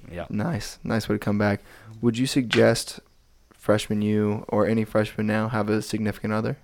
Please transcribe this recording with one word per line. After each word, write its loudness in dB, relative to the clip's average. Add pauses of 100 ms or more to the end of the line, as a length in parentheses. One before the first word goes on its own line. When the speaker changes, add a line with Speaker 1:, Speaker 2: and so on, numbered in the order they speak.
(120)
Speaker 1:
Yeah. -8
Speaker 2:
Nice. -4
Nice -2
way 0
to -4
come 0
back. 2 (400)
Would 2
you 2
suggest 2 (540)
freshman 0
you 0
or 2
any 2
freshman -2
now 0
have -2
a 0
significant -4
other? -2